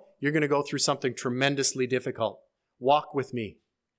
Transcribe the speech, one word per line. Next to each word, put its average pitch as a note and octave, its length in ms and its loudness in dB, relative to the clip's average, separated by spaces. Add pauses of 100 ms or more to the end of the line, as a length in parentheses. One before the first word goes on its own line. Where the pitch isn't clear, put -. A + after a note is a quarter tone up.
(200)
you're C#3+ 120 0
gonna D#3 160 2
go C#3+ 140 2
through C#3+ 180 -2
something C3+ 340 0
tremendously C3 720 0
difficult. A#2 540 -2 (380)
Walk C#3 360 2
with C3+ 180 -2
me, A2+ 260 -6 (400)